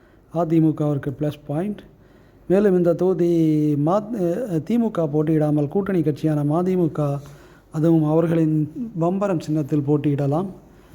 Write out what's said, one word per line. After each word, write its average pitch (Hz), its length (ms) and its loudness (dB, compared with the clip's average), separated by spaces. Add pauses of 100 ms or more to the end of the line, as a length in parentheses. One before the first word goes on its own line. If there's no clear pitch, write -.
(340)
அதிமுகவிற்கு 156 840 0
ப்ளஸ் 147 280 -4
பாயிண்ட். 185 340 -6 (640)
மேலும் 190 300 4
இந்த 175 160 4
தொகுதி 175 360 0 (560)
மா-, 202 300 0
அ, 180 500 -2
திமுக 220 420 0
போட்டியிடாமல் 151 600 0
கூட்டணி 190 340 -2
கட்சியான 147 420 0
மதிமுக, 151 760 0 (520)
அதுவும் 160 320 2
அவர்களின் 156 680 2 (280)
பம்பரம் 185 400 0
சின்னத்தில் 147 480 -2
போட்டியிடலாம். 143 600 0 (480)